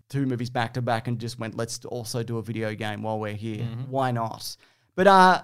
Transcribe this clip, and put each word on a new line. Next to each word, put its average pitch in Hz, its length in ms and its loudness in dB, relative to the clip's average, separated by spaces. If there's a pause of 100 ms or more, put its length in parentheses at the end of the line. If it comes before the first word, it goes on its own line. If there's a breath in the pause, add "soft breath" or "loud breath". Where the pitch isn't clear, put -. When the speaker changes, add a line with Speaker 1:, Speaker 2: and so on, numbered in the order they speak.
Speaker 1:
two 139 180 -2
movies 123 240 -4
back 123 240 -4
to 127 80 -4
back 117 260 -2
and 117 100 -4
just 117 220 -10
went, 110 160 -8
"Let's 117 280 -8
also 117 380 -6
do 117 160 -6
a 110 40 -6
video 107 340 -4
game 107 260 -6
while 110 160 -4
we're 107 160 -6
here." 110 300 -6
Speaker 2:
Mm-hmm. 120 260 -8
Speaker 1:
Why 131 220 0
not? - 440 -6 (400 soft breath)
But, 185 120 6
uh, 185 360 8